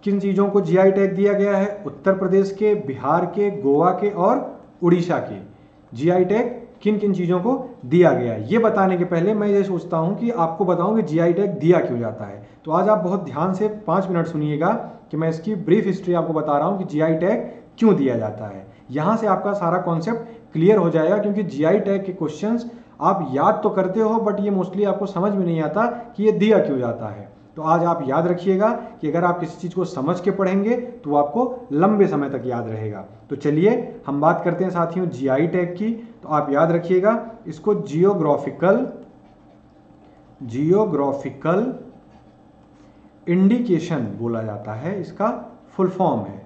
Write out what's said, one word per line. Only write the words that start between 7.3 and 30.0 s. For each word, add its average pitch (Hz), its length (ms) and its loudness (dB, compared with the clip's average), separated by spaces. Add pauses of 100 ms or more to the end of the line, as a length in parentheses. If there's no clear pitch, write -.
को 226 140 0 (320)
दिया 160 280 6
गया 117 200 0
है। 107 180 -4
ये 214 80 4
बताने 196 380 2
के 170 80 2
पहले 175 280 0
मैं 208 140 0
ये 202 160 4
सोचता 170 340 -2
हूँ 170 200 0
कि 233 140 -2
आपको 175 340 0
बताऊँ 180 300 2
कि 220 80 4
जीआई 165 300 2
tag 180 260 0
दिया 165 200 6
क्यों 123 200 -2
जाता 110 260 -6
है। 101 200 -14 (200)
तो 160 60 -4
आज 185 180 2
आप 185 140 4
बहुत 180 200 -2
ध्यान 151 300 -2
से 214 140 -2 (200)
पाँच 185 200 0
मिनट 170 200 0
सुनिएगा 151 440 -2 (400)
कि 151 60 -6
मैं 160 120 -2
इसकी 160 280 -4
brief 180 280 2
history 180 280 -2
आपको 165 200 0
बता 151 240 0
रहा 151 100 0
हूँ 196 100 -2
कि 185 80 -6
जीआई 156 300 0
tag 202 340 -2 (300)
क्यों 214 160 6
दिया 131 220 0
जाता 107 300 -6
है। 95 180 -14 (260)
यहाँ 156 260 0
से 226 100 -2
आपका 202 260 0
सारा 180 260 -2
concept 175 760 -6
clear 185 240 6
हो 170 120 4
जाएगा, 160 280 2
क्योंकि 202 280 0
जीआई 156 340 2
tag 196 260 -2
के 185 80 -8
questions 208 560 -4 (320)
आप 170 300 0
याद 175 320 2
तो 208 60 2
करते 185 300 -2
हो, 220 200 2
but 196 200 -2
ये 202 120 -2
mostly 190 340 -2
आपको 196 200 -2
समझ 190 280 -2
में 190 120 0
नहीं 165 160 0
आता 202 240 0 (300)
कि 202 80 -4
ये 214 80 6
दिया 196 280 4
क्यों 143 200 0
जाता 117 280 -4
है। 101 220 -12 (260)
तो 160 80 -12
आज 165 200 2
आप 170 240 0
याद 160 200 0
रखिएगा 190 420 2 (320)
कि 226 80 -4
अगर 170 140 0
आप 175 160 2
किसी - 200 -8
चीज़ 175 160 -8
को 180 100 -2
समझ 165 360 -4